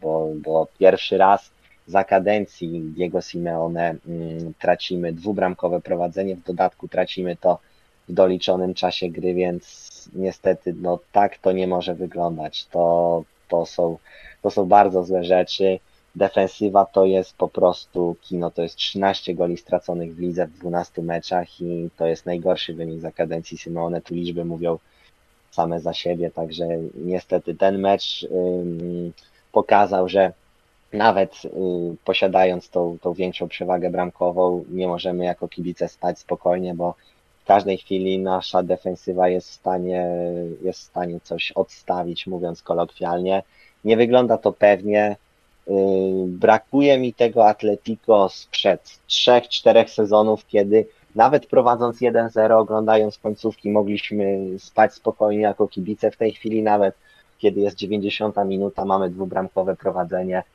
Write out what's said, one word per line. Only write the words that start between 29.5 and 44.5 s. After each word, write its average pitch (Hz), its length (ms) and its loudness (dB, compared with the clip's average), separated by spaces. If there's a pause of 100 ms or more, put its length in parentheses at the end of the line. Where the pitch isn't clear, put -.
pokazał, 101 580 2
że 92 240 2 (600)
nawet, 101 520 2
y, - 40 -14 (560)
posiadając 92 640 2
tą, 85 320 -2
tą 90 120 -2
większą 90 340 -4
przewagę 90 420 -2
bramkową, 90 800 0
nie 92 180 -4
możemy 90 380 -4
jako 87 220 -4
kibice 87 400 -6
spać - 320 -6
spokojnie, 175 540 -2
bo 175 220 -6 (480)
w - 40 -20
każdej 98 300 4
chwili 95 420 -4
nasza 92 440 -2
defensywa 92 680 -2
jest 92 200 -2
w - 40 -20
stanie, 90 540 -4 (540)
jest 92 180 -6
w - 40 -20
stanie 87 400 -8
coś - 280 -8
odstawić, 90 760 -6
mówiąc 87 340 -8
kolokwialnie. 90 840 -2 (420)
Nie 110 120 4
wygląda 120 400 4
to 104 140 0